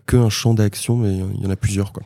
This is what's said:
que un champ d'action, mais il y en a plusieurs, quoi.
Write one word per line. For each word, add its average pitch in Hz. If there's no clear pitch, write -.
que -
un 117
champ 113
d'action, 110
mais 104
il 95
y -
en 98
a 95
plusieurs, 98
quoi. -